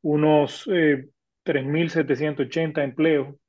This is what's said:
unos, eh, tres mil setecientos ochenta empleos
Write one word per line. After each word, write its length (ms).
unos, 720
eh, 360
tres 220
mil 240
setecientos 580
ochenta 360
empleos 520